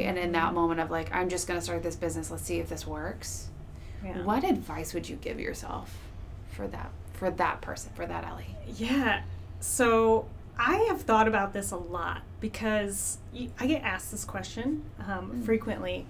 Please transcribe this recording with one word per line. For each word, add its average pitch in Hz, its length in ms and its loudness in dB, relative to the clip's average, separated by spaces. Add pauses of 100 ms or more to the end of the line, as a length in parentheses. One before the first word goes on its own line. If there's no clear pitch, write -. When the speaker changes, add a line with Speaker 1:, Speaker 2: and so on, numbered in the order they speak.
Speaker 1:
And 185 120 2
in 175 160 0
that 165 140 4
Speaker 2:
Mm-hmm. 170 80 0
Speaker 1:
moment 165 260 4
of, 165 100 0
like, 160 220 0
"I'm 180 160 2
just 175 180 -2
gonna 175 140 0
start 170 220 -2
this 165 120 -2
business. 165 360 -2
Let's 160 120 -6
see 170 160 -2
if 160 100 -4
this 160 160 -6
works." 156 640 -6 (560)
Speaker 2:
Yeah. 180 200 -6
Speaker 1:
What 208 200 4
advice 160 500 0
would 165 140 -2
you - 80 -6
give - 240 -6
yourself - 560 -6 (540)
for 202 180 -6
that, - 240 -6 (220)
for 185 180 2
that 165 300 2
person, - 340 -6
for 170 100 -4
that 170 220 -4
Ellie? - 300 -8 (100)
Speaker 2:
Yeah. 233 540 2 (400)
So 226 640 6 (320)
I 254 180 6 (140)
have 339 120 0
thought 220 260 8
about 202 260 4
this 196 180 -2
a 190 60 -4
lot 170 440 -4 (180)
because 214 760 0 (160)
y-, 240 160 -6 (100)
I 247 60 -2
get 302 180 4
asked 190 280 -2
this 208 140 -6
question, 247 580 -2 (160)
um, 190 320 -4
Speaker 1:
Mm. 240 140 -2
Speaker 2:
frequently, 202 640 0